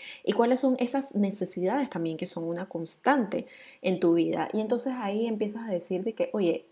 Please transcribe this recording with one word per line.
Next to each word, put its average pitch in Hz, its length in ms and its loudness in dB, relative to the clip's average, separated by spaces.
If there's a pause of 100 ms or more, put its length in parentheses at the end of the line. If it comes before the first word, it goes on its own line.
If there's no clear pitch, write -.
(240)
y - 100 2
cuáles 233 260 4
son 262 200 2
esas 269 360 -2
necesidades 202 720 0
también 165 280 -2
que 175 100 -6
son 170 180 -8
una 175 220 -4
constante 196 800 0 (340)
en 185 180 2
tu 175 160 6
vida. 165 380 2
Y 214 80 0
entonces 240 360 -2
ahí 214 280 -2
empiezas 214 420 -2
a 214 40 -4
decir 180 320 -2
de 220 100 -2
que, - 200 -2
"Oye, 180 380 0